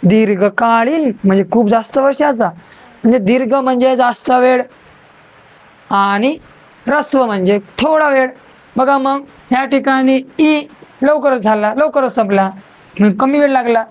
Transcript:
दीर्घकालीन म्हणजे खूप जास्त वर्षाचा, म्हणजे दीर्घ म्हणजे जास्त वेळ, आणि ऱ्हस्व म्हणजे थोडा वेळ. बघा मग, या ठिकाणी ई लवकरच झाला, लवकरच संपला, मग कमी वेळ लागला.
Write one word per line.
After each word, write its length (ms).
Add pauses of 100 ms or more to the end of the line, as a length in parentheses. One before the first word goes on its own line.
दीर्घकालीन 1040 (120)
म्हणजे 280
खूप 180
जास्त 280
वर्षाचा, 520 (540)
म्हणजे 140
दीर्घ 360
म्हणजे 420
जास्त 360
वेळ, 300 (1300)
आणि 480 (500)
ऱ्हस्व 380
म्हणजे 340 (200)
थोडा 300
वेळ. 200 (460)
बघा 220
मग, 240 (300)
या 140
ठिकाणी 560 (180)
ई 220 (400)
लवकरच 400
झाला, 360
लवकरच 380
संपला, 340 (500)
मग 140
कमी 260
वेळ 100
लागला. 420